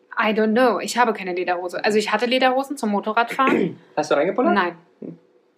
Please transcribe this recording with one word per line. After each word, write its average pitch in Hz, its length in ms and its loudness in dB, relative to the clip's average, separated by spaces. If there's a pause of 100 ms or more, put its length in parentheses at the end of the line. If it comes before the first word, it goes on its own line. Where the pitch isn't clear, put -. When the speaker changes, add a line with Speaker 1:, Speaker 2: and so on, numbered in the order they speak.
(180)
Speaker 1:
I 220 100 0
don't 214 240 2
know. 226 260 2
Ich - 180 -8
habe 233 160 4
keine 185 220 -8
Lederhose. 180 500 -4
Also 214 140 2
ich 208 140 0
hatte 214 140 0
Lederhosen 254 500 0
zum 220 140 -2
Motorradfahren. 214 960 0
Speaker 2:
<clears throat> - 100 -20
Hast 151 160 -2
du - 20 4
reingepullert? 196 400 2
Speaker 1:
Nein. 175 220 0 (240)
Speaker 2:
Hm. - 180 -14 (400)